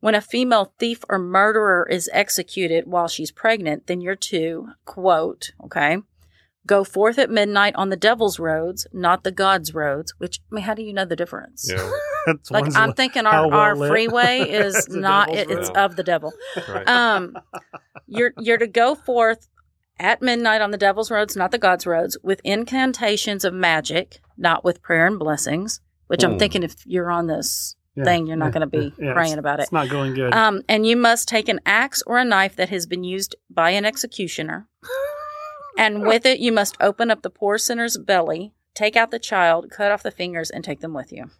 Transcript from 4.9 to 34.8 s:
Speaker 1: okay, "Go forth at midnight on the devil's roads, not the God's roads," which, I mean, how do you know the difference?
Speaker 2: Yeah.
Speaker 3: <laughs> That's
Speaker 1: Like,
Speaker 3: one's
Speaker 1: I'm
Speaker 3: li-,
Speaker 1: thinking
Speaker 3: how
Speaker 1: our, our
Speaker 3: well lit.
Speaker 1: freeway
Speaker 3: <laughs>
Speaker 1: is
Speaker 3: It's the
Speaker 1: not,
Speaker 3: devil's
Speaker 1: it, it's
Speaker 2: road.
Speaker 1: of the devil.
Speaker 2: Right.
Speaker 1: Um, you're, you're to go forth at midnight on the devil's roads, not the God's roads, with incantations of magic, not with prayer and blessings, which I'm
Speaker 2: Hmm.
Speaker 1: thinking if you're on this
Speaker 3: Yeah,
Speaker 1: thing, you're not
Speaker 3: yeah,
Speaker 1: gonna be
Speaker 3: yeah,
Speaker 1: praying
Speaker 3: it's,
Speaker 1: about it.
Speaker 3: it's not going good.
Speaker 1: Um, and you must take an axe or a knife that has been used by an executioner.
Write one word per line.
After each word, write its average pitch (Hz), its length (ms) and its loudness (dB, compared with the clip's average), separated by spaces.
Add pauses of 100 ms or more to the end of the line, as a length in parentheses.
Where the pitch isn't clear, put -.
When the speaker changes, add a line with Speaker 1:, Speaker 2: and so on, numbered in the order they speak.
Speaker 1:
okay, 151 340 0 (680)
"Go 196 180 4
forth 220 340 0
at 269 120 2
midnight 208 440 2
on 190 140 -2
the 190 80 -2
devil's 214 420 2
roads, 165 540 -2
not 180 320 0
the 190 80 -4
God's 185 420 0
roads," 151 440 -4
which, 175 220 -10 (120)
I - 20 -14
mean, 208 100 -6
how 214 100 -2
do 220 80 -10
you 214 100 -10
know 196 120 -2
the 170 120 -4
difference? - 540 -8
Speaker 2:
Yeah. 92 200 -4 (180)
Speaker 3:
<laughs> 587 180 -4
That's 160 240 -2
Speaker 1:
Like, - 140 2
Speaker 3:
one's 147 120 0
Speaker 1:
I'm 220 140 4
Speaker 3:
li-, - 60 -4
Speaker 1:
thinking 262 280 0
Speaker 3:
how 208 260 4
Speaker 1:
our, - 40 0
our 208 200 6
Speaker 3:
well 214 60 -4
lit. 214 100 0
Speaker 1:
freeway 240 500 2
Speaker 3:
<laughs> 254 80 0
Speaker 1:
is 202 280 0
Speaker 3:
It's 190 100 0
the 185 140 -8
Speaker 1:
not, 196 280 4
Speaker 3:
devil's 180 100 -2 (120)
Speaker 1:
it, 190 80 -2
it's 185 120 -4
Speaker 2:
road. 180 80 0
Speaker 1:
of 196 180 2
the 185 80 -4
devil. 160 280 -2 (360)
Speaker 2:
Right. 196 200 -4
Speaker 1:
Um, 220 480 2 (680)
you're, 233 320 -2
you're 233 200 2
to 233 80 0
go 233 280 2
forth 226 540 0 (500)
at 202 240 0
midnight 233 380 2
on 208 100 -2
the 208 80 -6
devil's 202 320 2
roads, 208 260 -2
not 185 140 0
the 240 80 -2
God's 185 280 2
roads, 170 360 0
with 190 220 -2
incantations 226 1000 -2
of 180 80 2
magic, 170 680 -2 (160)
not 170 260 2
with 175 180 0
prayer 165 280 2
and 208 100 -2
blessings, 156 600 -4 (260)
which 175 160 0
I'm 180 120 2
Speaker 2:
Hmm. 185 40 -4
Speaker 1:
thinking 196 240 0
if 165 140 -8 (100)
you're 175 240 -2
on 170 160 -2
this - 480 -6 (220)
Speaker 3:
Yeah, 139 80 -4
Speaker 1:
thing, 170 240 2
you're 160 80 -4
not 156 100 0
Speaker 3:
yeah, 151 60 0
Speaker 1:
gonna 156 160 -2
be 147 300 -2
Speaker 3:
yeah, 143 140 -4
Speaker 1:
praying 165 200 0
Speaker 3:
it's, 151 80 -4
Speaker 1:
about 147 180 -2
it. 147 60 0
Speaker 3:
it's - 80 -6
not 151 160 0
going 135 260 -2
good. 127 180 0
Speaker 1:
Um, 220 360 2
and 214 180 4
you 233 100 4
must 233 320 4
take 220 200 -2
an 202 180 0
axe 233 400 0
or 240 120 0
a 247 60 2
knife 196 320 2
that 185 120 0
has 180 180 -4
been 180 160 -6
used 185 320 -6 (160)
by 165 200 2
an 202 140 0
executioner. 196 840 -6 (140)